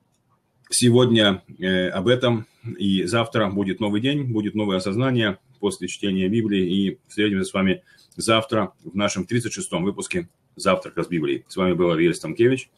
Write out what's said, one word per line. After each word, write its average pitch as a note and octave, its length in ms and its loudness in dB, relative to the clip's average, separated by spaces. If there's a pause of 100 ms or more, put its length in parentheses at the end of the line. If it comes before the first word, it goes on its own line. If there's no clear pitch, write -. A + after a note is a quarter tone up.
(720)
сегодня, A#2 720 4 (160)
э, F#2 300 0
об F#2+ 200 -2
этом. A#2+ 380 2 (320)
И F#2+ 260 0
завтра A2 460 0
будет G2 300 -4
новый G#2 200 -2
день, C#3 320 -2
будет G#2 220 -2
новое G#2 240 0
осознание A2 600 0 (220)
после F#2+ 280 -4
чтения F#2+ 400 -2
Библии. G2+ 380 0
И F#2+ 320 -2 (100)
встретимся G2+ 360 0
с - 100 -6
вами F#2+ 280 0 (340)
завтра A2 560 0 (120)
в E2+ 120 -14
нашем G2+ 300 -2
тридцать A2+ 260 -2
шестом G2 320 -6
выпуске F#2+ 440 -6 (280)
«Завтрака F#2 460 -2
с D#2 60 -6
Библией». D2 400 -2
С - 80 -18
вами F#2 180 2
был F2 180 2
Ариэль E2 220 4
Станкевич. A#2+ 640 0